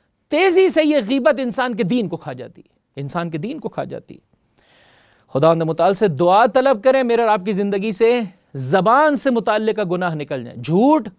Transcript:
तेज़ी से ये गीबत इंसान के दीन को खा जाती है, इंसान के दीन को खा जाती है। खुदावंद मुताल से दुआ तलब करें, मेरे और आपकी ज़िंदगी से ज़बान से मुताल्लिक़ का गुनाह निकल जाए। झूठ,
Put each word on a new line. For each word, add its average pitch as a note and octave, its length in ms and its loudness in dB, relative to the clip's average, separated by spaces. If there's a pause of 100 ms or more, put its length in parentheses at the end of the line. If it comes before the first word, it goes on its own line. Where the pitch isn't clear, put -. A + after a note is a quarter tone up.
(320)
तेज़ी F#4 380 4
से D#4 120 2
ये D4+ 200 2
गीबत B3+ 380 2
इंसान B3 340 -4
के G#3 100 -2
दीन G3 240 0
को D#3+ 80 -8
खा C#3+ 160 -10
जाती B2 280 -16
है, - 420 -18
इंसान E3+ 280 -6
के D#3 80 -6
दीन A#3+ 200 -8
को - 100 -10
खा - 160 -8
जाती - 300 -14
है। - 60 -20 (1120)
खुदावंद E3 280 2
मुताल E3 320 0
से G#3 160 0
दुआ F3 380 2
तलब C4 320 0
करें, C4 240 2
मेरे A#3 180 0
और A3+ 60 0
आपकी G#3 240 0
ज़िंदगी G3+ 400 -2
से A#3 340 0 (300)
ज़बान G3 580 2
से C4+ 160 -2
मुताल्लिक़ A3 460 -2
का G#3 80 -2
गुनाह F3 300 -4
निकल C#3 300 -8
जाए। - 120 -16
झूठ, G3+ 520 2 (100)